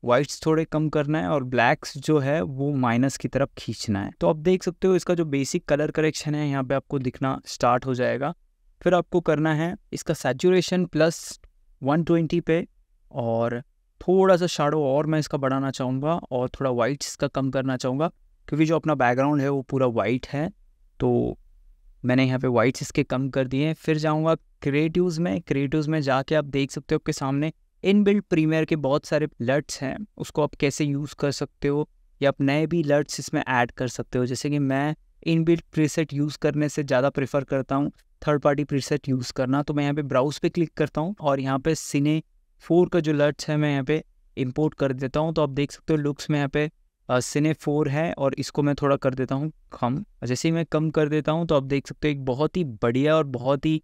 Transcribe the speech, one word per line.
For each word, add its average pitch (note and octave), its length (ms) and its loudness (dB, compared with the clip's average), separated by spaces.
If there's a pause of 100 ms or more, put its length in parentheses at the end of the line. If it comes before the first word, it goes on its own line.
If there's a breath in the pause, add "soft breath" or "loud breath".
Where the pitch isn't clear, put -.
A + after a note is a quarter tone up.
व्हाइट्स B2 420 2
थोड़े D#3+ 180 2
कम D3+ 240 -2
करना D3+ 320 0
है F3+ 80 -2
और D3 160 0
ब्लैक्स B2+ 540 0
जो D3+ 200 2
है C#3+ 240 0
वो C#3+ 300 -4
माइनस B2+ 440 2
की - 120 -6
तरफ C3+ 200 0 (100)
खींचना G2+ 440 -4
है। - 80 -8 (100)
तो E3+ 80 4
आप E3 80 2
देख F3+ 260 2
सकते F#3 260 -2
हो F#3 80 4
इसका F3 180 0
जो E3+ 100 0
बेसिक C#3 400 -2
कलर D3 260 0
करेक्शन D#3 440 0
है D3 140 -2
यहाँ C#3 160 -2
पे C3 100 -2
आपको C#3 240 -4
दिखना C3 480 -2
स्टार्ट B2 400 0
हो C3 80 -2
जाएगा। B2 400 -2 (480)
फिर F3 120 4
आपको F3 260 0
करना D#3 340 2
है E3 220 -2 (160)
इसका - 220 -4
सैचुरेशन F3+ 680 0
प्लस - 560 -2 (420)
वन D3+ 220 0
ट्वेंटी E3+ 360 2
पे E3+ 260 0 (460)
और A#2 500 -2 (380)
थोड़ा F#3+ 360 6
सा F3 100 0
शैडो D3+ 380 0
और C#3 220 2
मैं D#3 120 0
इसका D3+ 200 -4
बढ़ाना C3+ 320 -2
चाहूँगा C3+ 500 -2 (100)
और B2+ 180 -2
थोड़ा C3+ 220 -2
व्हाइट्स B2 360 0
इसका - 200 -4
कम C3+ 240 -2
करना C3 260 -2
चाहूँगा, C3+ 320 -2 (400)
क्योंकि D3+ 160 2
जो D#3 120 2
अपना D3+ 180 0
बैकग्राउंड C3+ 460 2
है C#3 80 0
वो C#3 140 0
पूरा C3 240 0
व्हाइट A2+ 400 0
है, D3+ 240 -4 (500)
तो A#2+ 380 0 (680)
मैंने B2+ 200 2
यहाँ B2+ 140 0
पे C3+ 100 0
व्हाइट्स A#2+ 340 2
इसके - 200 -2
कम C3 280 -2
कर C3 160 0
दिए C3+ 200 0
हैं। D#3+ 80 0
फिर D#3 240 -2
जाऊँगा D#3 360 2
क्रिएटिव्स D#3+ 840 -2
में, F3+ 220 -2
क्रिएटिव्स C#3+ 480 -2
में D#3+ 120 0
जाके C3+ 340 0
आप D3+ 100 2
देख C#3 260 -2
सकते - 240 -4
हो D#3 40 0
आपके - 140 -4
सामने C#3+ 400 -2 (320)
इनबिल्ट G3+ 400 4
प्रीमियर D#3 400 2
के D#3+ 120 0
बहुत C#3+ 300 0
सारे D3+ 220 0 (120)
लट्स C3 420 -2
हैं, C3+ 140 -6 (200)
उसको - 260 -4
आप C#3+ 120 -2
कैसे D3 300 0
यूज़ C#3+ 360 -4
कर C#3+ 100 0
सकते - 380 -4
हो D3 200 -2 (340)
या C#3 60 4
आप C#3 120 0
नए C#3+ 260 2
भी E3+ 160 0
लट्स C#3+ 380 0
इसमें C#3+ 280 -4
ऐड B2 220 2
कर B2+ 180 -4
सकते - 300 -6
हो। B2 80 0
जैसे C3 240 -4
कि D3 80 0
मैं C#3 360 0 (320)
इनबिल्ट E3 460 2
प्रीसेट D#3 400 0
यूज़ C#3+ 260 -4
करने D3+ 300 0
से D3+ 140 -4
ज़्यादा C3+ 280 2
प्रेफर C#3 340 -2
करता C3+ 300 -2
हूँ C#3+ 180 0 (300)
थर्ड D3 200 0
पार्टी D3 220 2
प्रीसेट C#3+ 440 -2
यूज़ C3 240 -2
करना। C3+ 300 0
तो D3 120 -4
मैं D3 100 0
यहाँ C#3+ 100 0
पे D3+ 80 -2
ब्राउज C3+ 360 0
पे F3 100 0
क्लिक E3+ 280 0
करता D3+ 240 0
हूँ F3+ 200 -4
और C#3 200 0
यहाँ C3+ 180 0
पे D#3 160 0
सिने D3 480 0 (360)
फ़ोर E3+ 300 4
का F3 120 2
जो D3+ 120 0
लट्स D3 360 0
है D#3 80 0
मैं D3+ 140 2
यहाँ C#3 140 0
पे D3+ 200 -2 (320)
इंपोर्ट C3+ 380 -2
कर C3+ 180 0
देता C3 280 -2
हूँ। D#3+ 140 -2
तो D#3 80 2
आप C#3+ 80 0
देख C#3 220 -2
सकते - 200 -4
हो D#3 60 2
लुक्स C#3+ 320 -4
में D3+ 80 2
यहाँ C#3+ 100 0
पे, D3+ 220 -2 (380)
अ, B2+ 120 2
सिने D3+ 320 0
फ़ोर D3 360 0
है D#3 240 -2
और C#3 260 -2
इसको C#3 240 -4
मैं C#3+ 120 2
थोड़ा C#3 220 2
कर C3+ 180 -2
देता B2+ 200 -4
हूँ D3+ 180 -4 (280)
कम। C3 240 -2 (200)
जैसे B2+ 240 -2
ही D#3+ 40 2
मैं E3 140 -2
कम D#3 240 0
कर D3+ 180 2
देता D3+ 240 0
हूँ E3 140 -2
तो D#3+ 80 2
आप C#3 80 2
देख C#3 260 -4
सकते D3+ 200 -4
हो D3+ 40 0
एक C#3 120 -6
बहुत C3+ 320 -2
ही F3+ 80 0
बढ़िया C3 520 2
और D#3 80 2
बहुत C3+ 420 -2
ही D#3 180 0